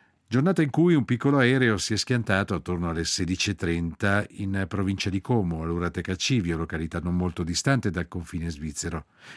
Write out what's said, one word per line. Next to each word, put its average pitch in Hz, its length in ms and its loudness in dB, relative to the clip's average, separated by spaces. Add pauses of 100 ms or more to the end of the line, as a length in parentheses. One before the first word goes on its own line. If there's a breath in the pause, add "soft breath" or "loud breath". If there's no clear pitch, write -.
(280 loud breath)
Giornata 160 320 2
in 151 100 2
cui 170 260 6
un 131 80 4
piccolo 139 340 2
aereo 123 400 4
si - 140 -2
è 107 40 0
schiantato 104 560 0
attorno 87 380 -2
alle 82 140 -2
sedici 92 460 -2
e 98 40 -2
trenta 85 760 0
in 98 360 -4
provincia 98 420 -2
di 95 120 -2
Como, 90 420 0
all'Ura 85 260 -2
Tecacivio, 90 680 -2
località 82 420 -4
non 87 180 -2
molto 87 280 -2
distante 107 480 0
dal 85 160 -4
confine 85 420 -8
svizzero. 78 540 -6 (320 loud breath)